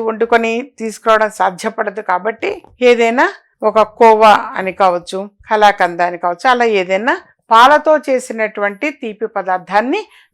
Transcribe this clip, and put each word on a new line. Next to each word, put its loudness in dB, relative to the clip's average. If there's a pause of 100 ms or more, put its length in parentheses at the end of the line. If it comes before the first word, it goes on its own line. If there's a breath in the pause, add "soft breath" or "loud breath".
వండుకొని -2 (240)
తీసుకురావడం -2 (100)
సాధ్యపడదు -6 (100)
కాబట్టి -6 (420)
ఏదైనా 2 (420)
ఒక 2 (180)
కోవా 6 (280)
అని -6
కావచ్చు, -2 (300)
కలాకంద 0 (100)
అని -10
కావచ్చు, -4
అలా 0 (140)
ఏదైనా -2 (400 soft breath)
పాలతో 4 (140)
చేసినటువంటి -4 (140)
తీపి -8
పదార్థాన్ని -4 (320 soft breath)